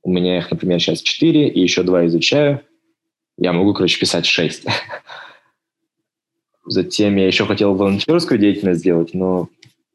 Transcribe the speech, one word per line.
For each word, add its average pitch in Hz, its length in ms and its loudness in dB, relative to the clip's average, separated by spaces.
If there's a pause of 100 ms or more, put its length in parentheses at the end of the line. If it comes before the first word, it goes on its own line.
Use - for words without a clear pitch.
У 90 60 -4
меня 90 280 0
их, 85 120 -6
например, 87 300 -2
сейчас 80 220 -2
четыре, 156 480 2
и - 100 -2
ещё 90 240 2
два 90 220 2
изучаю. 135 560 0 (760)
Я 90 140 -2
могу, 95 220 2
короче, 92 260 0
писать 87 260 -2
шесть. - 400 -2
<laughs> - 2000 -14
Затем 101 520 0
я 95 100 2
ещё 92 180 0
хотел 101 300 0
волонтёрскую 104 640 0
деятельность 95 400 2
сделать, 85 340 0
но 92 360 -2 (460)